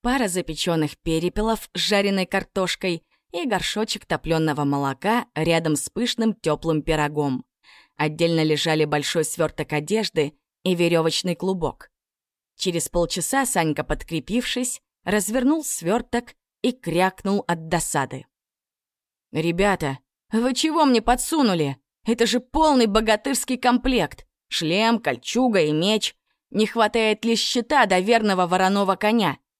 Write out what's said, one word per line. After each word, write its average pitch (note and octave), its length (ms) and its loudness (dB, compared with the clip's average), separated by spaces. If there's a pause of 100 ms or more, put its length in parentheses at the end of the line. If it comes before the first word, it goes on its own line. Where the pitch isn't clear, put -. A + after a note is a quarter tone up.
пара B3 280 0
запечённых E3 720 -2
перепелов F3+ 760 -2
с - 60 -6
жареной G3 460 0
картошкой — F#3 760 -4 (300)
и F4 140 -4
горшочек G#3+ 600 -4
топлённого D#3 580 0
молока C#3+ 720 -2
рядом E3 400 0
с - 160 -4
пышным A3+ 440 -2
тёплым D#3 480 -2
пирогом. D3 640 -2 (520)
Отдельно D#3+ 480 0
лежали D#3 400 0
большой D3 400 0
свёрток - 480 -4
одежды D#3 640 -2 (240)
и F#3 140 0
верёвочный E3+ 580 0
клубок. F3 560 -6 (640)
Через E3+ 320 -4
полчаса F3 560 0
Санька, D#3+ 380 0
подкрепившись, G#3+ 1000 -4 (220)
развернул B3 640 0
свёрток A#3+ 720 -4 (260)
и B3 80 2
крякнул F#3+ 800 0
от E3 200 -4
досады. C#3+ 580 -4 (1040)
«Ребята, E3+ 680 0 (320)
вы A#3+ 240 0
чего D#4 300 2
мне B3 180 4
подсунули? A3 760 0 (300)
Это A3+ 200 2
же A#3 140 0
полный C#4+ 460 2
богатырский A3 720 0
комплект! B3 680 0 (220)
Шлем, G#3+ 500 0
кольчуга G#3+ 600 0
и D3+ 120 2
меч! G3 440 0 (340)
Не G#3 160 2
хватает A3 580 0
лишь A3+ 160 2
щита B3+ 460 2
до F#3 140 2
верного G3+ 460 2
вороного F#3 500 2
коня. G#3 420 0 (220)